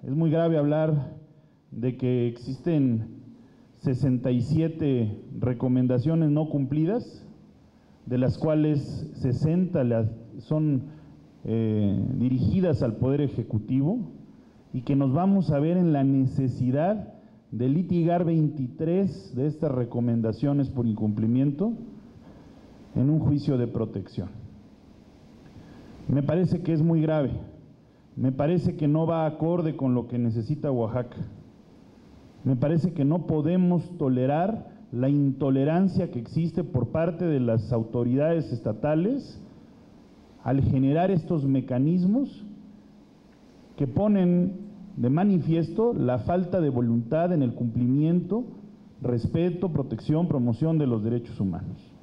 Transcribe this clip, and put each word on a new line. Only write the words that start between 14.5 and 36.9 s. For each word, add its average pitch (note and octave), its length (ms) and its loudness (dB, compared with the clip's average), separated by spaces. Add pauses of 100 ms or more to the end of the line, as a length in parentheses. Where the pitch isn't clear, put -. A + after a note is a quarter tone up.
y C3 120 -6
que C#3+ 120 -2
nos C#3 160 2
vamos F#3 400 2
a C#3+ 80 2
ver E3 160 2
en F3 160 4
la C#3 120 2
necesidad C3+ 1120 0 (380)
de A2+ 160 -2
litigar F3 560 2
veintitrés D#3+ 1120 0
de C3 120 0
estas D3+ 240 -2
recomendaciones A#2+ 1000 0
por A#2+ 160 -2
incumplimiento A#2 880 0 (1200)
en B2+ 140 2
un D#3 100 2
juicio C#3 380 2
de A#2+ 100 0
protección. G#2+ 640 -6 (1800)
Me C#3 160 2
parece E3 380 2
que D#3 100 -2
es D#3 100 2
muy E3 200 4
grave, D#3 300 0 (840)
me C3 160 0
parece D#3 440 0
que D3 120 0
no D#3 180 4
va D#3+ 220 0
acorde D#3 500 -2
con C3 160 0
lo A#2+ 140 0
que B2 100 -6
necesita A#2+ 540 -2
Oaxaca. A#2+ 460 -2 (1300)
Me C3+ 120 2
parece D3+ 380 0
que C#3 120 0
no D#3 220 2
podemos F3 680 2
tolerar C#3+ 720 0 (220)
la B2 180 0
intolerancia C#3+ 1000 2
que - 80 -8
existe D#3+ 460 -2
por A#2+ 280 -2